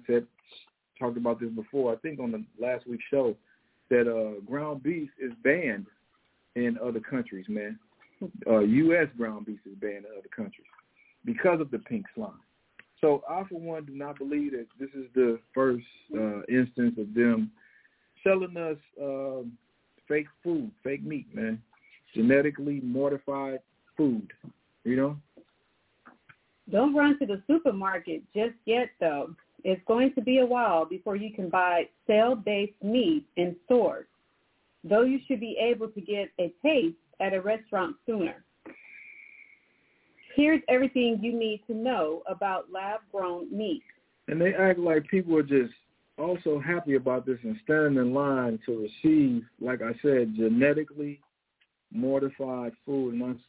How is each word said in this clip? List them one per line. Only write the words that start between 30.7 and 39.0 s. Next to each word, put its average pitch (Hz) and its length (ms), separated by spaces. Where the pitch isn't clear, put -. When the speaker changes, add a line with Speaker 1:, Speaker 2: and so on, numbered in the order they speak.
Speaker 2:
before 190 320
you 214 160
can 185 160
buy 180 400
cell-based 208 720
meat 202 440
in 175 300
stores, 208 420
though 208 180
you 262 240
should 240 140
be 220 180
able 220 300
to 220 100
get 202 300
a 175 140
taste 247 320
at 190 140
a 190 80
restaurant 196 640
sooner. 208 380